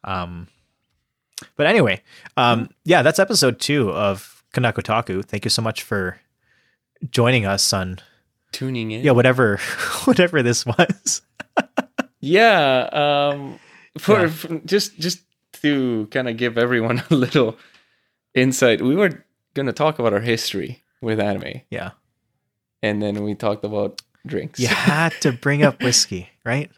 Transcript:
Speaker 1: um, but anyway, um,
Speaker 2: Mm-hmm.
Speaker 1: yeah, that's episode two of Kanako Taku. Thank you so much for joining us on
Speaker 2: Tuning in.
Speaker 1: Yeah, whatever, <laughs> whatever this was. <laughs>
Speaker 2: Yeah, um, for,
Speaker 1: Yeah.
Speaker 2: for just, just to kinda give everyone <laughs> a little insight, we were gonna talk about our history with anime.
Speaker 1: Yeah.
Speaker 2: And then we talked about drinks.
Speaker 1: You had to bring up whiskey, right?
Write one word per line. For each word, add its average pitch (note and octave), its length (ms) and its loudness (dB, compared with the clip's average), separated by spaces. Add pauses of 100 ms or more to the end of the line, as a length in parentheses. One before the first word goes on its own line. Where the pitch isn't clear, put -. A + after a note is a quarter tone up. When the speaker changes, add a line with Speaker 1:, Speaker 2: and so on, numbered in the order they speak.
Speaker 1:
um, F2 460 -8 (1080)
but D3 100 0
anyway, D#3 340 2 (360)
um, A#2+ 280 2
Speaker 2:
Mm-hmm. - 80 -16 (120)
Speaker 1:
yeah, D#3+ 180 4
that's D#3 160 2
episode F#3 420 2
two C#3 300 0
of G2 520 -4 (120)
Kanako A#2+ 280 0
Taku. G#2+ 400 -2
Thank G2+ 220 -8
you A#2 60 -2
so - 120 0
much A2+ 200 -4
for F#2 380 -4 (880)
joining A#2+ 360 2
us G2 260 0
on F#2 260 -4 (540)
Speaker 2:
Tuning B2 400 -6
in. A2+ 100 -8
Speaker 1:
Yeah, C#3 80 4
whatever, B2 460 4
<laughs> - 480 -6
whatever F3 380 4
this A#2+ 240 0
was. - 560 -2 (340)
<laughs> - 60 0 (640)
Speaker 2:
Yeah, D#3+ 600 4 (420)
um, C#3 280 -8 (400)
for, G3+ 240 4
Speaker 1:
Yeah. E3 60 2
Speaker 2:
for D#3+ 360 -8
just, G3 340 -2
just E3+ 220 -6 (400)
to B2+ 500 0
kinda B2+ 220 -2
give A#2 240 -2
everyone A#2+ 500 2
<laughs> - 40 -2
a E3 40 4
little B2 440 2 (720)
insight, B2+ 480 4
we B2+ 160 2
were G3 300 0 (260)
gonna C3+ 220 -4
talk D3+ 240 0
about A#2 160 2
our G2+ 80 2
history A2+ 600 -4 (200)
with A2 180 -2
anime. G2+ 480 -4
Speaker 1:
Yeah. F2 220 -10 (920)
Speaker 2:
And G#2+ 200 -2
then G#2 220 -4
we G#2 100 -4
talked G#2 280 -4
about G#2 380 -6 (260)
drinks. - 320 -8
Speaker 1:
You B2 100 0
had D#3 520 0
to C#3 120 0
bring C#3+ 320 0
up C3+ 180 0
whiskey, G2+ 480 -2 (160)
right? C3+ 320 -4